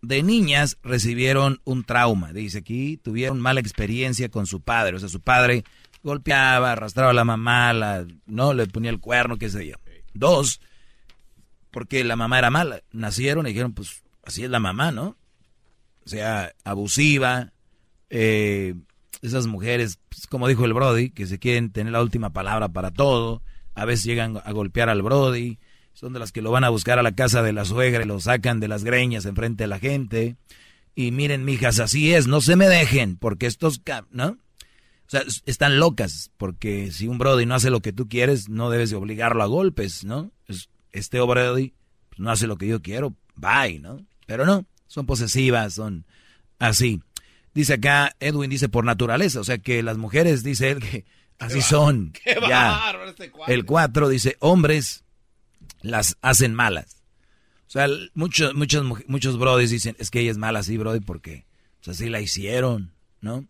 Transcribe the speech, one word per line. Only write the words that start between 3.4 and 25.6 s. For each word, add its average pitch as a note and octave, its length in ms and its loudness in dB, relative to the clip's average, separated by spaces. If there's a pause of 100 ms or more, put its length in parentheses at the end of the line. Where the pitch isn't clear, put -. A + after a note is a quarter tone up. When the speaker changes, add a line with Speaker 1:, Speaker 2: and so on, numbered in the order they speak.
Speaker 1:
experiencia A#2 720 -4
con G#2 180 -4
su F2+ 140 -8
padre. A2 360 0
O - 20 -8
sea, G2 100 -10
su F2 120 -10
padre B2 420 4 (400)
golpeaba, C3+ 680 2
arrastraba A2+ 400 2
a - 20 6
la A#2+ 120 6
mamá, A#2 480 2
la, G#2 320 -2 (200)
¿no? B2+ 280 0
Le A#2 140 0
ponía A2+ 240 -4
el A2 80 -4
cuerno, A#2+ 380 0
qué A2 120 -6
sé F#2+ 180 -8
yo. C#2+ 80 -14 (380)
Dos, D3 480 2 (1080)
porque B2+ 320 -4
la A#2 120 -2
mamá A#2+ 240 0
era B2 100 4
mala. C#3 320 0 (100)
Nacieron B2+ 540 -2
y B2+ 40 -4
dijeron, A2+ 240 -4
"Pues, - 300 -14 (200)
así - 200 -10
es B2+ 60 -8
la B2 100 0
mamá, A2 320 -2
¿no?". C#3+ 260 -8 (880)
O - 40 -20
sea, G#2+ 440 -6 (100)
abusiva, B2 880 0 (580)
eh, G#2 680 0 (460)
esas A#2+ 260 -4
mujeres, A2+ 520 -4 (100)
pues, - 180 -18
como B2+ 200 -2
dijo B2+ 180 4
el A2+ 80 2
Brody, B2 360 2
que G2 180 -10
se F#2+ 120 -6
quieren A#2 320 0
tener A2 220 -6
la A#2 80 2
última A2+ 300 -2
palabra G2+ 380 -4
para F#2 220 -6
todo. A#2 500 0 (340)
A G2+ 100 -6
veces A2+ 200 0
llegan A2+ 380 -2
a G#2+ 80 -10
golpear G#2+ 380 -2
al G#2 120 2
Brody. A#2+ 580 0 (340)